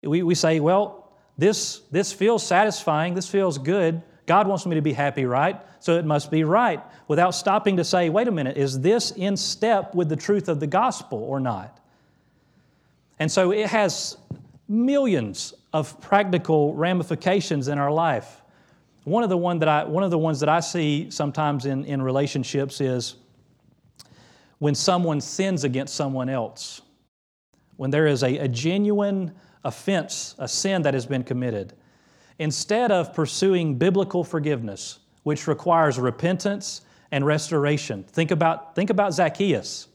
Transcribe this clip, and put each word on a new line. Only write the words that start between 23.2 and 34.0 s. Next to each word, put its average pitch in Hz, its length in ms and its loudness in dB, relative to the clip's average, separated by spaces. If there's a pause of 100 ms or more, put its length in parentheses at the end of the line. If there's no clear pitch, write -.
when 147 160 2
someone 175 440 2
sins 185 440 -2
against 135 300 -2
someone 131 340 -4
else, - 540 -8 (920)
when 135 140 -4
there 156 160 4
is 139 160 2
a, 131 160 0
a 143 80 -2
genuine 190 880 0 (320)
offense, - 760 -4
a 120 100 -8
sin 190 340 -2
that 139 120 2
has 123 120 -2
been 131 180 -4
committed, 120 500 -4 (640)
instead 208 540 0
of 175 200 0
pursuing 165 640 0
biblical 185 480 2